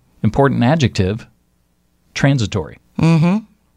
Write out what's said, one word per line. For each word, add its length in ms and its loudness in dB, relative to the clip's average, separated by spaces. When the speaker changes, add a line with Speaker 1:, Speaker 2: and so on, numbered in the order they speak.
Speaker 1:
important 400 0
adjective, 640 -2
transitory. 640 -2
Speaker 2:
Mm-hmm. 460 2